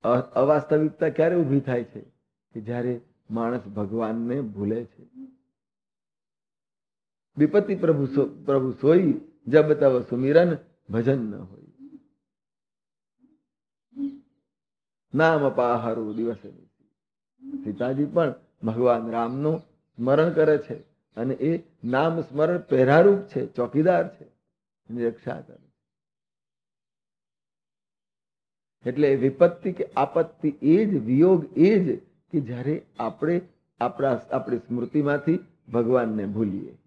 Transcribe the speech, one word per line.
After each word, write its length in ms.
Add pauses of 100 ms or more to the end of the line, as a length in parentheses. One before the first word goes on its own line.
અ-, 320
અવાસ્તવિકતા 720
ક્યારે 280
ઊભી 240
થાય 240
છે? 160 (540)
કે 60
જ્યારે 400 (300)
માણસ 300
ભગવાનને 800
ભૂલે 440
છે. 180 (2250)
વિપત્તિ 380
પ્રભુ 320
સો-, 380
પ્રભુ 280
સોઈ, 480 (260)
જબ 260
તવ 300
સુમિરન 560 (320)
ભજન 280
ન 160
હોય. 260 (3500)
નામ 300
અપાહરો 680
દિવસે 360
નિશી. 360 (800)
સીતાજી 400
પણ 300 (280)
ભગવાન 480
રામનું 480 (380)
સ્મરણ 340
કરે 280
છે 220 (360)
અને 180
એ 280 (220)
નામ 360
સ્મરણ 380
પહેરારૂપ 640
છે, 260
ચોકીદાર 600
છે, 160 (640)
એની 160
રક્ષા 360
કરે. 300 (3250)
એટલે 320
વિપત્તિ 560
કે 120 (120)
આપત્તિ 520 (140)
એ 220
જ, 120
વિયોગ 600
એ 260
જ 140 (340)
કે 80
જ્યારે 460 (120)
આપણે 420 (400)
આપણા, 300
આપણી 480
સ્મૃતિમાંથી 800 (340)
ભગવાનને 540
ભૂલીએ. 600